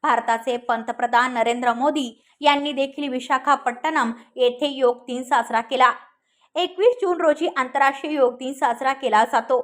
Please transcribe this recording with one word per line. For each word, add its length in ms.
भारताचे 540
पंतप्रधान 760
नरेंद्र 400
मोदी 500
यांनी 300
देखील 380
विशाखापट्टणम 1000
येथे 320
योग 300
दिन 260
साजरा 380
केला. 300
एकवीस 460
जून 200
रोजी 260
आंतरराष्ट्रीय 560
योग 200
दिन 200
साजरा 400
केला 300
जातो. 400